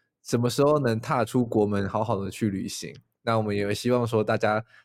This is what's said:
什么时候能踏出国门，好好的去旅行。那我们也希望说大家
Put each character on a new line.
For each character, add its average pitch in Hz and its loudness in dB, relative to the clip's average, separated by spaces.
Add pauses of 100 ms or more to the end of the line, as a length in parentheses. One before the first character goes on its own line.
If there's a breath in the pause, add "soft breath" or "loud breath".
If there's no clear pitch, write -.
(220)
什 - 0
么 120 0
时 143 0
候 147 4
能 117 0
踏 127 0
出 123 0
国 110 2
门， 101 -2
好 107 -2
好 104 -2
的 95 -6
去 107 -2
旅 95 -6
行。 - -12 (280)
那 117 2
我 110 2
们 104 -2
也 101 -2
希 120 -2
望 123 2
说 113 2
大 113 0
家 107 0 (200 soft breath)